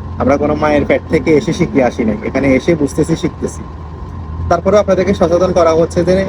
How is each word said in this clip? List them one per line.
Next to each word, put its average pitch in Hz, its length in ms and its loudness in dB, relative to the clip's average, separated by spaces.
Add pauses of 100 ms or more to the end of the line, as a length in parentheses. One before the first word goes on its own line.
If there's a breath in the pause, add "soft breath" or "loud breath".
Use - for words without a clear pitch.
(180)
আমরা 127 200 2
কোনো 147 180 0
মায়ের 147 300 2
পেট 139 240 0
থেকে 160 220 0
এসে 147 220 2
শিখে 143 300 0
আসি 117 220 0
নাই, 107 200 -2
এখানে 131 300 0
এসে 165 200 2
বুঝতেছি, 151 400 -2
শিখতেছি। - 460 -6 (880)
তারপরেও 185 300 4
আপনাদেরকে 190 340 2
সচেতন 180 380 2
করা 170 200 4
হচ্ছে 165 320 2
যে 185 260 2